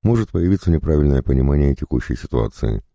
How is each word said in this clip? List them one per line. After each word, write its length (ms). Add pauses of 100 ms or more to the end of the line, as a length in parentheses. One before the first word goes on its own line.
может 280
появиться 400
неправильное 520
понимание 520
текущей 400
ситуации. 720 (100)